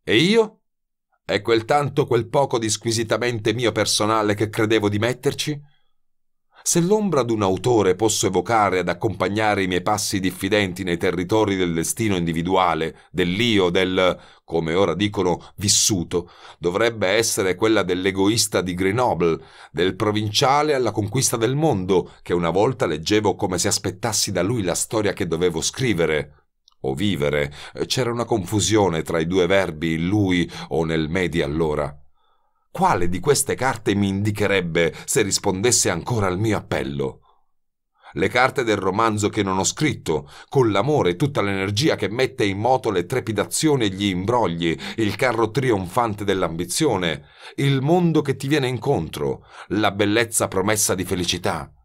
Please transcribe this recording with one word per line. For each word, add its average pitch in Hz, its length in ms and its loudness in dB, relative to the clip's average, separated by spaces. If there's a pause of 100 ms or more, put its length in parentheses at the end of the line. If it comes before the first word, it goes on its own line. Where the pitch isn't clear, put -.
E 95 140 0
io? 214 460 2 (640)
È 98 160 -2
quel 113 240 2
tanto, 147 420 0
quel 117 220 0
poco 135 280 0
di 113 120 -2
squisitamente 113 840 -2
mio 113 200 0
personale 107 600 0
che 104 140 0
credevo 107 400 2
di 104 100 0
metterci? 139 640 -4 (1000)
Se - 200 2
l'ombra 185 420 2
d'un 113 180 0
autore 95 540 4
posso 110 320 2
evocare 101 520 2
ad 90 100 -2
accompagnare 98 760 0
i 92 40 0
miei 90 140 0
passi 104 380 -2
diffidenti 95 640 -2
nei 85 140 -2
territori 95 580 0
del 90 180 0
destino 95 440 0
individuale, 85 920 0
dell'io, 92 580 2
del, 92 500 2 (240)
come 80 300 -2
ora 90 200 2
dicono, 92 600 -2
vissuto, 90 760 -2 (300)
dovrebbe 101 480 0
essere 101 480 2
quella 107 260 2
dell'egoista 95 800 0
di 92 140 -4
Grenoble, 87 680 0 (300)
del 92 240 0
provinciale 120 800 2
alla 120 160 0
conquista 113 460 -2
del 117 180 0
mondo, 95 560 0 (100)
che - 120 -4
una 87 180 0
volta 113 340 2
leggevo 92 500 0
come 92 220 -4
se 101 120 -2
aspettassi 104 640 -4
da 87 120 0
lui 110 180 0
la 85 140 -2
storia 101 380 -2
che 92 140 -4
dovevo 80 340 0
scrivere 82 880 -2 (320)
o 65 120 -4
vivere. 73 580 -2 (340)
C'era 120 260 -2
una 117 140 -4
confusione 98 760 0
tra 85 160 -2
i 82 100 0
due 90 200 2
verbi 85 460 0
in 80 140 -2
lui 92 400 2 (200)
o 80 160 -2
nel 80 260 -2
me 90 200 0
di 80 120 -2
allora. 73 520 -2 (800)
Quale 123 380 2
di 90 100 0
queste 131 360 0
carte 120 400 -2
mi 101 120 2
indicherebbe 95 840 0 (120)
se 120 180 0
rispondesse 101 680 0
ancora 98 380 -2
al 90 100 -2
mio 107 180 0
appello? 69 680 -4 (920)
Le 95 160 0
carte 123 340 2
del 107 140 2
romanzo 104 520 0
che 107 120 -2
non 95 160 0
ho 95 60 0
scritto, 104 680 -2 (200)
con 123 220 2
l'amore 101 380 2
e 87 60 0
tutta 120 260 0
l'energia 101 540 0
che 98 140 -4
mette 123 360 -2
in 98 140 -2
moto 120 320 2
le 87 160 0
trepidazioni 120 760 0
e 101 40 0
gli 95 160 -4
imbrogli, 90 720 0 (200)
il 104 180 -2
carro 117 340 0
trionfante 107 760 -2
dell'ambizione, 90 1040 -2 (300)
il 139 260 0
mondo 160 400 2
che 143 140 -2
ti 139 120 -8
viene 139 200 2
incontro, 82 800 -4 (220)
la 101 220 2
bellezza 107 560 0
promessa 107 460 0
di 92 120 -4
felicità. 90 680 -4 (120)